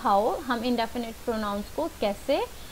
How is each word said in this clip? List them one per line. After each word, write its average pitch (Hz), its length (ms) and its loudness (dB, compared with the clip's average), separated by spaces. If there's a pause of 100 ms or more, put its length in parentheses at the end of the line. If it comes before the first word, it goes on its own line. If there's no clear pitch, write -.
how 220 360 4
हम 240 220 -2
indefinite 233 520 0 (100)
pronouns 208 400 -2 (100)
को 311 140 0 (120)
कैसे 269 440 2 (260)